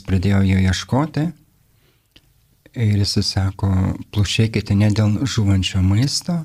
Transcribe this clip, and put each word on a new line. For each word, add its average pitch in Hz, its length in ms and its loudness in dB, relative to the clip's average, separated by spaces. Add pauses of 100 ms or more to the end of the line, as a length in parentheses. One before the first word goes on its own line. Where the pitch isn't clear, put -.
pradėjo 95 420 2
jo 95 160 2
ieškoti, 143 640 -2 (1500)
ir 104 220 2
jisai 101 260 0
sako, 98 440 -2 (440)
„Plušėkite 104 600 0
ne 107 180 4
dėl 107 220 2 (100)
žūvančio 98 560 0
maisto, 123 600 0